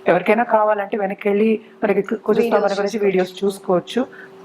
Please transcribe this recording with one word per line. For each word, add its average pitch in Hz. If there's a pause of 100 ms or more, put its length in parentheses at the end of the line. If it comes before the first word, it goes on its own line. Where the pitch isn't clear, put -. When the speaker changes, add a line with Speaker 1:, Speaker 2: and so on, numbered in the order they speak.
Speaker 1:
ఎవరికైనా 196
కావాలంటే 214
వెనక్కి 202
వెళ్ళి 214 (240)
మనకి 202
కు-, 214
కుజ 214
స్తంభన 233
Speaker 2:
వీడియోస్ 202
Speaker 1:
గురించి 202
Speaker 2:
చూసుకోవచ్చు. 202
Speaker 1:
వీడియోస్ 185
చూసుకోవచ్చు. -